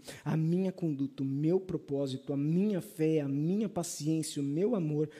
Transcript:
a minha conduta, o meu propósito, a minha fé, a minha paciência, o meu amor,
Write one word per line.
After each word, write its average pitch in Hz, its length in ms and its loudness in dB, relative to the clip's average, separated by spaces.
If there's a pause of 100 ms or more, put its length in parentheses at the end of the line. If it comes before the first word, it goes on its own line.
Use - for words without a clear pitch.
(240)
a 151 120 0
minha 175 340 2
conduta, 139 520 -2
o 135 40 -2
meu 147 320 2
propósito, 143 760 -4
a 143 40 0
minha 175 440 2
fé, 156 400 2
a 139 80 -2
minha 170 400 0
paciência, 160 720 -2
o 139 40 0
meu 180 320 0
amor, 151 440 0